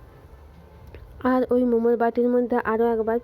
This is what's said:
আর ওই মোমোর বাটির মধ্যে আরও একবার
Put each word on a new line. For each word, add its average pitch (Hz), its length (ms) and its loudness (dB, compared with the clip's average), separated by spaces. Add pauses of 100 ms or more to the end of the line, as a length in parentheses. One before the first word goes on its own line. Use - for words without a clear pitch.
(1200)
আর 254 260 2
ওই 247 140 2
মোমোর 233 340 2
বাটির 233 320 0
মধ্যে 247 280 0
আরও 226 280 0
একবার 226 380 0